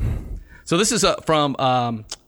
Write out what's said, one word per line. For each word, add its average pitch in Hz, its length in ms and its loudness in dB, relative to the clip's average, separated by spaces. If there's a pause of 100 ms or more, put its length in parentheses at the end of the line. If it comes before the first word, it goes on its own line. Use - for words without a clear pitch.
(640)
So 165 120 0
this 208 160 2
is, 196 120 2
uh, 175 180 2
from, 147 360 2
um, 120 460 0 (220)